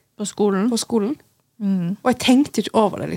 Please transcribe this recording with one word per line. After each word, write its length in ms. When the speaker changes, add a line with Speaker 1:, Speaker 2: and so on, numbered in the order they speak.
Speaker 1:
På 80
skolen? 460
Speaker 2:
På 80
skolen. 380
Speaker 1:
Mm. 380
Speaker 2:
Og 160
jeg 60
tenkte 440
ikke 160
over 240
det, 140